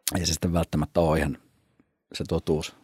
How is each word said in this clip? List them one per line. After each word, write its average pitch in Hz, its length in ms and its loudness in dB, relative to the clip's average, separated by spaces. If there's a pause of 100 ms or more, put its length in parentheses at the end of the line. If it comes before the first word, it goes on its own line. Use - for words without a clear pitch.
(180)
ei 82 80 -2
se 82 60 -2
sitten 85 200 -2
välttämättä 82 480 0
ole 80 180 4
ihan 73 200 -2 (760)
se 80 140 -8
totuus. 80 540 -2